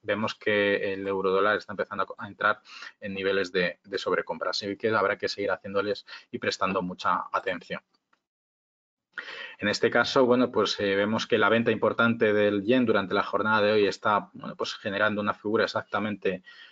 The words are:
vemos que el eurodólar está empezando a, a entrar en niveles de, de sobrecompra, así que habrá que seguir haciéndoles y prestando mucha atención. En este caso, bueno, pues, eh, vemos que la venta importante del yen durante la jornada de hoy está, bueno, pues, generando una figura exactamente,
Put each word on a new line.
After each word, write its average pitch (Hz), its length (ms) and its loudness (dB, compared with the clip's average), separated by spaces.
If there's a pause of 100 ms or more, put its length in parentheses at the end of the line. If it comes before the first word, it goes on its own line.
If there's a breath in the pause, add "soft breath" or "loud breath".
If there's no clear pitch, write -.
vemos 107 340 -2
que 101 580 2
el 98 140 -6
eurodólar 98 480 2
está 95 160 -8
empezando 95 340 -4 (100)
a, 117 80 -14
a 107 40 -10
entrar 104 320 0 (400 loud breath)
en 101 140 -8
niveles 98 360 0
de, 90 320 0
de 98 160 -6
sobrecompra, 87 520 -2
así 101 260 -4
que 113 140 -2
habrá 101 280 2
que - 80 -4
seguir 101 240 -2
haciéndoles 101 560 -4 (240 loud breath)
y 120 80 -8
prestando 95 420 -2
mucha 90 520 -2
atención. 90 480 -6 (1800 loud breath)
En 101 80 -4
este 104 240 2
caso, 123 340 4
bueno, 123 280 4
pues, - 260 0
eh, 98 160 0
vemos 104 320 0
que 113 120 2
la 107 100 4
venta 113 240 2
importante 113 600 2
del 104 300 4
yen 120 240 2
durante 98 280 0
la 101 100 2
jornada 104 380 0
de 104 100 4
hoy 107 140 4
está, 98 480 0
bueno, - 200 -12
pues, - 200 -6
generando 104 460 0
una 104 140 -2
figura 107 300 0
exactamente, 101 800 -4 (280 loud breath)